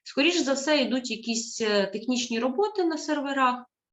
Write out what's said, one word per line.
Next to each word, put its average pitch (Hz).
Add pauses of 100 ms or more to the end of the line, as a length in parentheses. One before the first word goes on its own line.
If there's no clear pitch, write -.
скоріш 330
за 269
все, 285
йдуть 247
якісь, 226
е, 208
технічні 226
роботи 381
на 320
серверах, 277 (280)